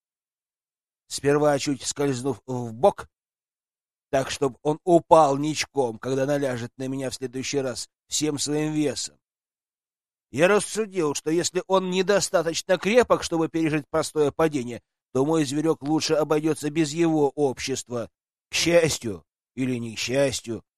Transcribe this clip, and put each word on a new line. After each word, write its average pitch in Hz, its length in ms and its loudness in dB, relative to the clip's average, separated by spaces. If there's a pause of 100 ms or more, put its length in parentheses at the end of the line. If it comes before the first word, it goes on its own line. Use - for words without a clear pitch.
(1080)
Сперва 143 500 2
чуть 135 240 -4
скользнув 135 640 -4
вбок, 123 600 -2 (1000)
так, 135 200 0
чтобы 135 320 -2
он 156 220 -2
упал 160 520 6
ничком, 135 640 -4
когда 135 280 -2
наляжет 131 500 -4
на 131 120 -8
меня 135 220 -6
в - 40 -12
следующий 131 440 -6
раз 131 300 -6 (200)
всем 147 300 -2
своим 151 340 -2
весом. 139 460 -4 (1120)
Я 156 160 2
рассудил, 190 680 0
что - 160 -6
если 170 380 -2
он 190 220 2
недостаточно 180 880 0
крепок, 208 440 4
чтобы 160 260 -2
пережить 156 400 -2
простое 151 440 0
падение, 123 500 -2 (300)
то 131 120 2
мой 156 200 2
зверек 151 380 -2
лучше 151 320 0
обойдется 151 560 0
без 147 220 0
его 160 380 2
общества. 123 800 -4 (400)
К - 40 -12
счастью 160 720 2 (300)
или 127 220 -2
несчастью, 117 880 -2 (140)